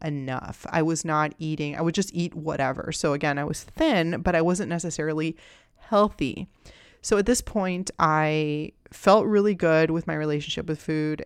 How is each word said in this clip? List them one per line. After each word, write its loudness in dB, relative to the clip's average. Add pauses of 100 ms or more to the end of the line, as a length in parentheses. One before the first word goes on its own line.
enough. -6
I 2
was 0
not -2
eating, -4
I -4
would 0
just 0
eat -2
whatever. -4
So 0
again, 0
I -2
was -6
thin, 0
but 2
I 4
wasn't 0
necessarily -4 (400)
healthy. 0 (540)
So 2
at 2
this 2
point, -4
I 2 (200)
felt 6
really 4
good 4
with -2
my -4
relationship -4
with -4
food. -4